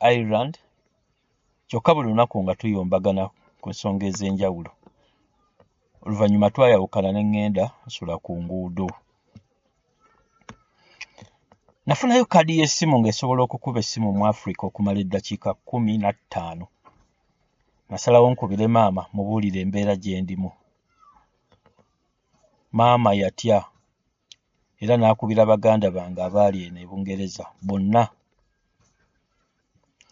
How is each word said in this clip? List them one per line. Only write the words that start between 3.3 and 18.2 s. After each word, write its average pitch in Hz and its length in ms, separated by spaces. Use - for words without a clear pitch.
ku 92 80
nsonga 98 360
ez'enjawulo. 95 640
Oluvannyuma 104 480
twayawukana 98 600
ne 104 100
ŋŋenda 104 420
nsula 85 320
ku - 140
nguudo. 90 460
Nafunayo 240 380
kkaadi 160 340
y'essimu 151 400
ng'esobola 127 440
okukuba 123 360
essimu 107 340
mu 101 140
Africa 104 400
okumala 101 340
eddakiika 98 540
kkumi 110 440
na 101 140
ttaano. 85 540
Nasalawo 120 400